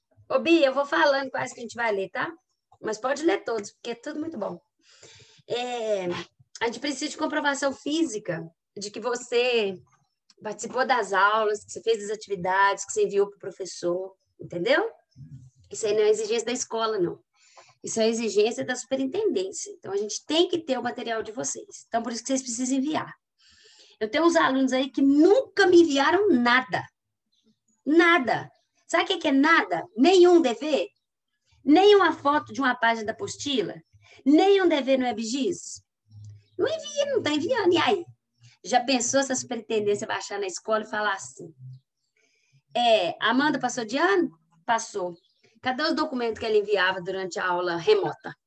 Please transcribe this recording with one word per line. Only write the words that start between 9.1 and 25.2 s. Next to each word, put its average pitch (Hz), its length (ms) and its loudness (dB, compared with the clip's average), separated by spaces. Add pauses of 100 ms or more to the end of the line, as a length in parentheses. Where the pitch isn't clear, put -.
participou 226 440 -6
das 226 280 0
aulas, 208 500 2
que - 80 -20
você 185 100 -14
fez 220 240 -2
as 202 60 -8
atividades, 196 720 0
que - 60 -12
você 214 120 0
enviou 196 260 0
pro - 100 -20
professor, 180 760 -8 (240)
entendeu? 269 500 0 (840)
Isso 202 140 -8
aí 208 80 0
não 214 80 2
é 208 80 4
exigência 214 360 0
da 240 60 -4
escola, 226 480 -4
não. 170 200 -2 (640)
Isso - 160 -6
é 220 100 2
exigência 226 560 0
da 254 100 -4
superintendência. 269 1040 -4
Então, - 160 -14
a 403 40 -2
gente 208 280 -6
tem 339 240 2
que 349 80 -2
ter 254 220 -4
o 233 40 -6
material 226 380 -6
de 214 100 -12
vocês. - 560 -10
Então, 233 140 -2
por 233 100 -6
isso 233 120 -8
que - 60 -14
vocês 269 120 0
precisam 254 360 -4
enviar. 294 360 -4 (840)
Eu 214 100 -4
tenho 320 160 2
uns 330 100 4
alunos 269 380 2
aí 262 160 0
que 277 140 -2
nunca 370 640 6